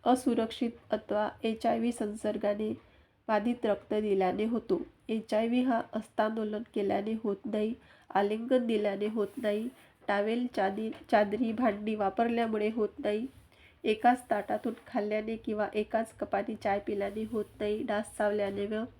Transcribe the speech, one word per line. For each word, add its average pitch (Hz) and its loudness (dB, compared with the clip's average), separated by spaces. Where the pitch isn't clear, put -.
असुरक्षित 233 2
अथवा 208 0
एचआयव्ही 226 0
संसर्गाने 214 -2
बाधित 226 0
रक्त 208 0
दिल्याने 202 2
होतो. 226 0
एचआयव्ही 226 2
हा 240 2
हस्तांदोलन 214 -2
केल्याने 208 0
होत 202 0
नाही, 214 0
आलिंगन 226 2
दिल्याने 208 0
होत 214 -2
नाही, 220 -2
टॉवेल, 220 2
चादी-, 208 0
चादरी, 214 4
भांडी 214 0
वापरल्यामुळे 220 0
होत 214 0
नाही, 220 -2
एकाच 240 4
ताटातून 214 -2
खाल्ल्याने 214 -2
किंवा 214 -2
एकाच 220 -2
कपाने - -2
चाय 208 0
पिल्याने 202 -4
होत 220 -4
नाही, 214 -2
डास 214 -4
चावल्याने 202 0
व 220 -2